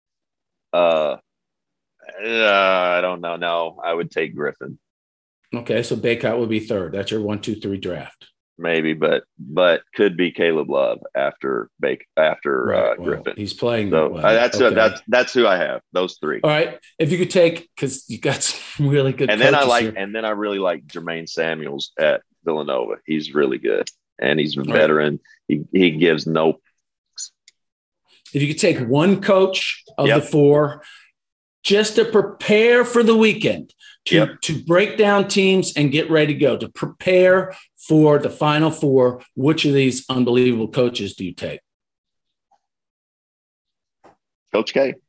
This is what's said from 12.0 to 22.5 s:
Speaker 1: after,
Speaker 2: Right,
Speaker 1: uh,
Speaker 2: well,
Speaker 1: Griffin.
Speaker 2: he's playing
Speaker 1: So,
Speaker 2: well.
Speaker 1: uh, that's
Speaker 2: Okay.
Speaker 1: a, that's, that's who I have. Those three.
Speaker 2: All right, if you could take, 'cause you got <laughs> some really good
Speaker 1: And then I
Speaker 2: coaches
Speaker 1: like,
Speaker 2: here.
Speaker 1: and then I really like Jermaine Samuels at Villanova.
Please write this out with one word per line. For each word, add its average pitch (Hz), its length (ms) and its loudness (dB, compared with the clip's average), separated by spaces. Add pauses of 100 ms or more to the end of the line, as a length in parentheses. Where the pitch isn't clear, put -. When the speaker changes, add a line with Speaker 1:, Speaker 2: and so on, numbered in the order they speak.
Speaker 1:
after, 73 480 0
Speaker 2:
Right, 55 120 -2 (140)
Speaker 1:
uh, - 60 -4
Speaker 2:
well, 87 80 -12
Speaker 1:
Griffin. - 320 -6
Speaker 2:
he's 101 160 -8
playing 117 380 -4
Speaker 1:
So, 80 180 2
Speaker 2:
well. 80 160 -4
Speaker 1:
uh, 107 80 4
that's 117 240 2
Speaker 2:
Okay. 127 80 4
Speaker 1:
a, 110 60 4
that's, 110 360 2
that's 123 260 0
who 120 140 4
I 95 80 4
have. 73 240 -4 (140)
Those 90 260 -4
three. - 240 -6
Speaker 2:
All 151 60 0
right, 151 280 -2 (220)
if 156 100 -2
you 180 80 -2
could 175 120 -2
take, 170 480 0
'cause - 320 -6
you 113 100 -12
got 135 240 -2
<laughs> - 0 -
some - 460 -2
really 135 240 2
good 135 160 -2
Speaker 1:
And 107 100 2
then 135 160 6
I 143 40 4
Speaker 2:
coaches 135 100 2
Speaker 1:
like, 120 140 2
Speaker 2:
here. 110 120 -4
Speaker 1:
and 98 180 -8
then 110 120 -6
I 107 60 -2
really 101 280 -4
like 87 280 -2
Jermaine 82 420 -8
Samuels 78 680 -6
at 73 240 2 (220)
Villanova. 71 520 -4 (100)